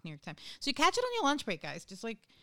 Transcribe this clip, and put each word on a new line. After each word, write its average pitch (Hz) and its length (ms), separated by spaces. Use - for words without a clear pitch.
New 165 60
York 147 100
time. - 160
So - 80
you 277 60
catch 339 240
it - 40
on 494 120
your 453 100
lunch 285 220
break, 175 160
guys. 151 240
Just, - 180
like, 226 140